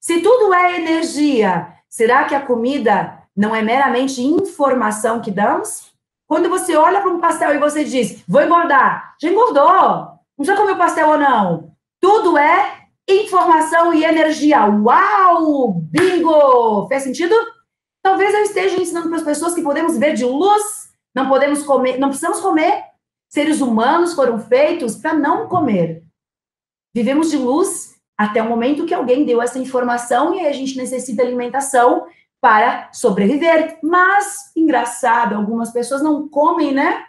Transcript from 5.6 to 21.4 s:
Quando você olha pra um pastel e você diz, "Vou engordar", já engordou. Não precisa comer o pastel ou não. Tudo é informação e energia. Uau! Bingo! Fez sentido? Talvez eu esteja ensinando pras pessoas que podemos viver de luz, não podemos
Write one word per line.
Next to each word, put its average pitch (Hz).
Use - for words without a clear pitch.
Quando 339
você 349
olha 349
pra 392
um 339
pastel 320
e 294
você 294
diz, 240
"Vou 208
engordar", 330
já 294
engordou. 381
Não 294
precisa 370
comer 403
o 381
pastel 330
ou 302
não. 214
Tudo 381
é 330
informação 339
e 311
energia. 302
Uau! 302
Bingo! 277
Fez 269
sentido? 330
Talvez 381
eu 415
esteja 381
ensinando 330
pras 330
pessoas 302
que 302
podemos 302
viver 254
de 220
luz, 381
não 262
podemos 285